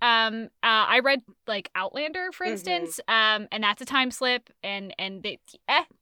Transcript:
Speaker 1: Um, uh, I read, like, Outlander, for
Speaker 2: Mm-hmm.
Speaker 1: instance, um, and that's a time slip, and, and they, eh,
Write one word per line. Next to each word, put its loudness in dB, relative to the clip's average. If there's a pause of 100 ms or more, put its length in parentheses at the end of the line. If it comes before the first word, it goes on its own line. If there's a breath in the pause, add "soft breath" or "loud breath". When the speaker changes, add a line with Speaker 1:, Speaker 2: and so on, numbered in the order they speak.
Speaker 1:
Um, 2 (180)
uh, 4
I 4
read, 2 (260)
like, -6
Outlander, -6
for -10
Speaker 2:
Mm-hmm. -2
Speaker 1:
instance, -4
um, 2
and -4
that's 0
a -10
time 2
slip, -2 (140)
and, -8
and -8
they, -8 (300)
eh, 4 (180)